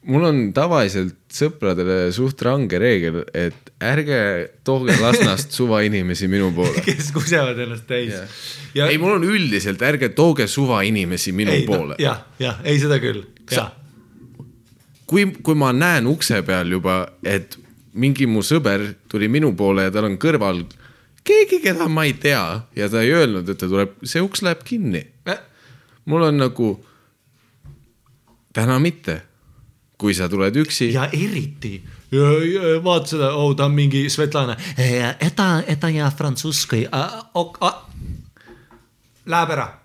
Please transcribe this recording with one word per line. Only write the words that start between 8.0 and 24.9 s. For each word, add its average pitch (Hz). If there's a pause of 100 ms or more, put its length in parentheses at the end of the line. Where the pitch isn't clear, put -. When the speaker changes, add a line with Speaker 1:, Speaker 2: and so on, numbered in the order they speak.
Speaker 1:
Jah. 95 (320)
Speaker 2:
Ja 143
Speaker 1:
Ei, 151
mul 190
on 170
üldiselt, 104
ärge 131
tooge 147
suvainimesi 101
minu 104
Speaker 2:
Ei, 139
no, 101
Speaker 1:
poole. 73
Speaker 2:
jah, 135 (120)
jah, 123
ei, 147
seda 143
küll. 104 (140)
Speaker 1:
Sa- -
Speaker 2:
Jah. 104 (1300)
Speaker 1:
Kui, 202 (140)
kui 156
ma 135
näen 151
ukse 123
peal 90
juba, 92 (220)
et - (400)
mingi 135
mu 110
sõber 104 (220)
tuli 107
minu 139
poole 95
ja 92
tal 107
on 98
kõrval 104 (680)
keegi, 403
keda 320
ma 156
ei 139
tea, 143 (280)
ja 101
ta 113
ei 117
öelnud, 110
et 95
ta 95
tuleb, 98
see 165
uks 190
läheb 170
kinni. 180 (200)